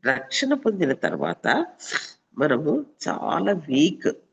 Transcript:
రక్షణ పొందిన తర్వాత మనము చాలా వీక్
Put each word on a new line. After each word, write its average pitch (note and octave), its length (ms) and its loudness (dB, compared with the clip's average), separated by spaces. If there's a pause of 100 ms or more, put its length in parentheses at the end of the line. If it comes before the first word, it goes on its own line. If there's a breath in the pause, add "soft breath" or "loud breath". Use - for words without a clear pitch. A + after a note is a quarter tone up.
రక్షణ C3 500 0
పొందిన G3 380 0
తర్వాత F2 720 0 (720 loud breath)
మనము D3 480 2 (220)
చాలా F#3+ 440 0
వీక్ D3+ 540 2 (260)